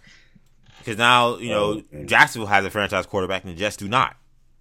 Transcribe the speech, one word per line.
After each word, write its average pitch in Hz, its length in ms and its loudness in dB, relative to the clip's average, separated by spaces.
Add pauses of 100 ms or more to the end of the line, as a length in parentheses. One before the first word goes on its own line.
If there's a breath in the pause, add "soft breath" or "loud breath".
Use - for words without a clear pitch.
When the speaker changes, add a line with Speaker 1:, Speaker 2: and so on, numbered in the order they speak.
(840 soft breath)
Speaker 1:
'Cause 110 120 -6
now, 120 400 4
you 113 140 -10
know, 104 240 0
Speaker 2:
Oh, 107 80 -10 (100)
man. 147 160 -14
Speaker 1:
Jacksonville 113 400 4
has 98 160 2
a 92 60 -6
franchise 98 360 -2
quarterback 92 380 -4
and 92 100 -14
the 82 40 -14
Jets 101 180 -4
do 101 120 -12
not. 123 280 0 (440)